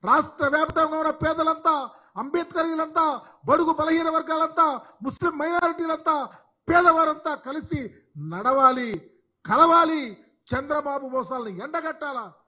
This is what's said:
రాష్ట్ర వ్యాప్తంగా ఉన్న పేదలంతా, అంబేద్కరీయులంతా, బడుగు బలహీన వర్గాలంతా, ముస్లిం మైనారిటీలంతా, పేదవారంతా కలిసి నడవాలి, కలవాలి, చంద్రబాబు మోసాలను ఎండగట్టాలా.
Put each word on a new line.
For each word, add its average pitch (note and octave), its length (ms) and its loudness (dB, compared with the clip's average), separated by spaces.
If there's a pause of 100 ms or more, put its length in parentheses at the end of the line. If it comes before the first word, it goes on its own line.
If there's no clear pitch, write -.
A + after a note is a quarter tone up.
రాష్ట్ర C#4+ 440 2
వ్యాప్తంగా D#4 500 0
ఉన్న D#4 120 -2
పేదలంతా, D#4 800 -2 (260)
అంబేద్కరీయులంతా, D#4+ 1040 -2 (260)
బడుగు D#4+ 260 2
బలహీన D#4+ 380 0
వర్గాలంతా, D#4+ 720 0 (220)
ముస్లిం D#4 360 -4
మైనారిటీలంతా, D#4+ 880 0 (400)
పేదవారంతా D#4+ 680 4
కలిసి C#4 600 -8 (240)
నడవాలి, A#3 920 0 (360)
కలవాలి, D#4 800 4 (260)
చంద్రబాబు C#4 580 -4
మోసాలను B3+ 400 -6
ఎండగట్టాలా. C#4+ 840 -8 (160)